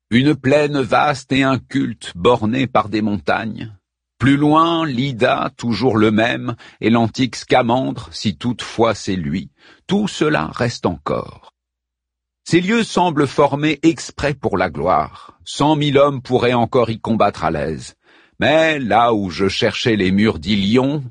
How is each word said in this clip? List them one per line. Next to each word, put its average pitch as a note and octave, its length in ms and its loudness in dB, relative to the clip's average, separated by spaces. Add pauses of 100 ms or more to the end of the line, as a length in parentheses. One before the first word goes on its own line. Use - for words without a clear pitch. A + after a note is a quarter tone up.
(120)
une C#3 240 4
plaine C#3+ 440 0
vaste C3+ 520 0
et C3+ 120 2
inculte C3+ 720 -4
bornée A#2+ 500 2
par G#2+ 240 -2
des G#2+ 140 -2
montagnes. G#2 720 -4 (440)
Plus C#3 180 4
loin, D#3+ 480 2
l'Ida, C3+ 720 -2
toujours A#2 420 0
le G#2+ 140 4
même, A#2+ 440 0 (260)
et A#2+ 80 2
l'antique A#2 480 0
Scamandre, B2+ 720 0
si - 240 -6
toutefois A2+ 580 -2
c'est G#2 220 -6
lui. D#2 340 -6 (380)
Tout G3+ 220 0
cela D3+ 380 -2
reste - 380 -4
encore. - 680 -6 (920)
Ces E3 160 2
lieux G#3+ 240 2
semblent D#3+ 440 0
formés D3 540 0
exprès D3 520 0
pour G2+ 240 -4
la F#2 120 0
gloire. D2+ 760 -2
Cent D3+ 300 0
mille D3 220 0
hommes C#3 240 2
pourraient B2 320 0
encore A#2+ 360 0
y A2+ 100 -6
combattre G2+ 460 0
à E2 60 0
l'aise. D2 440 -6 (440)
Mais D#3 400 2
là A#2 340 4
où G2+ 160 -2
je F2 180 0
cherchais G#2+ 480 0
les F#2+ 160 2
murs G2 280 2
d'Ilion, A2 720 0